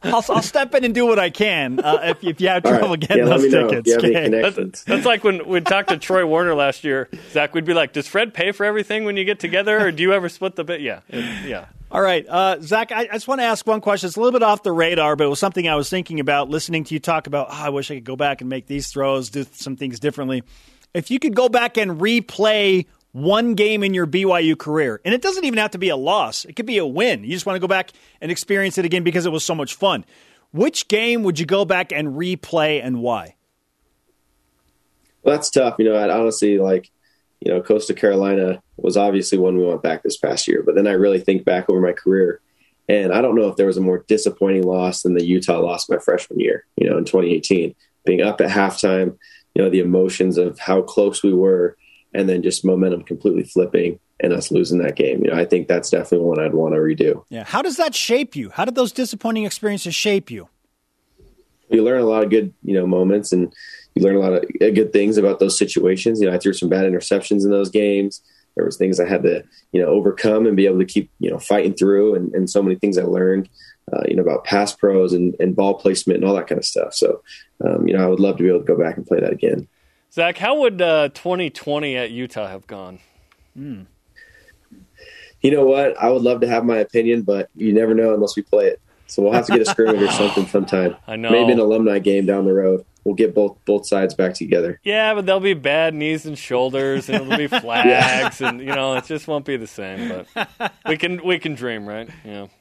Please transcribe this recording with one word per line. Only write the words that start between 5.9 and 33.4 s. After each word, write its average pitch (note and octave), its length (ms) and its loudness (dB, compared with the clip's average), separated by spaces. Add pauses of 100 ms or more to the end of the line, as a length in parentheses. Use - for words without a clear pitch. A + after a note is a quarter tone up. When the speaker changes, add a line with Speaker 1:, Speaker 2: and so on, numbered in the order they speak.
Speaker 3:
to E3+ 80 0
Troy F#3 280 0
Warner E3 280 0
last C#3+ 280 0
year. C3+ 260 -2 (220)
Zach, D3+ 240 -2
we'd D#3+ 120 -2
be F3 80 0
like, D3+ 180 0
"Does C#3+ 160 -8
Fred G#3+ 260 -2
pay F#3 180 -2
for G3+ 140 -6
everything G#3+ 380 -4
when G3+ 140 -6
you F#3+ 60 -4
get G3+ 140 -2
together, G3+ 480 0
or E3+ 60 0
do D#3 100 -6
you F#3 120 2
ever F3+ 160 -2
split F#3+ 260 -8
the E3 80 -6
bit?" D#3+ 160 -6
Yeah. A2+ 200 -8 (100)
Yeah. F3 560 -10 (260)
Speaker 1:
All F#3 80 0
right, F3+ 260 0
uh, F#3 360 0
Zach, A3 280 -2
I, A3+ 120 -4
I A#3 100 -4
just A3 160 -8
wanna C4 160 -2
ask A3+ 220 -2
one G#3+ 160 0
question. G3 260 -2
It's E3 80 -8
a G#3+ 40 -6
little A#3+ 120 2
bit A#3+ 100 2
off G#3 220 2
the F#3 80 0
radar, E3 420 2
but D3 100 2
it C#3+ 40 2
was C#3 100 -2
something F#3 300 -2
I D#3 80 0
was C#3+ 140 -2
thinking F3 300 -6
about, C#3+ 280 0
listening D#3+ 360 -4
to D#3+ 100 -8
you D#3 60 -4
talk D#3+ 260 -2
about, C#3+ 240 -4
"Oh, - 40 -14
I D3+ 140 -8
wish C#3 220 -6
I D3 60 -10
could A#2+ 80 -16
go C3 120 -10
back C#3 240 -2
and B2+ 80 -10
make C3 180 -8
these C#3 220 -8
throws, C3+ 400 -2
do C3+ 240 -8
some C3+ 240 -12
things B2 240 -10
differently." C3 420 -4 (520)
If F3 160 -6
you C4 80 -2
could B3+ 180 -2
go B3 140 2
back A#3+ 260 0
and F#3 240 -2
replay G#3 840 2 (260)
one G#3 420 0
game G#3 300 0
in G3 100 0
your F3 120 0
B F3+ 180 -2
Y F3+ 160 2
U D#3+ 160 2
career, D3+ 480 -2
and G3+ 100 0
it B3 80 -2
doesn't F#4+ 220 -2
even A#3 160 -2
have G#3 120 -2
to F#3 60 -12
be F#3 120 -2
a C#3+ 60 -2
loss. C#3+ 500 -2
It D#3 100 -16
could A3 100 -6
be A3+ 120 0
a E3 80 0
win. D3+ 360 -2
You A#2 80 -10
just F3+ 160 -6
wanna F#3 140 -4
go F3+ 80 -4
back F#3+ 240 -2 (280)
and E3 120 -8
experience G3 440 -2
it F#3 80 -2
again E3+ 200 -2
because E3+ 200 0
it F3+ 60 -2
was D#3 140 -4
so E3+ 100 -4
much D3 220 -6
fun. G#3 280 0 (460)
Which A3+ 380 -2
game A3+ 340 0
would F3 160 -2
you E3 80 -4
go G3 180 0
back F#3 280 -2
and D3 240 -6
replay D#3 680 -2
and B2+ 180 -4
why? G#2 340 -4 (1900)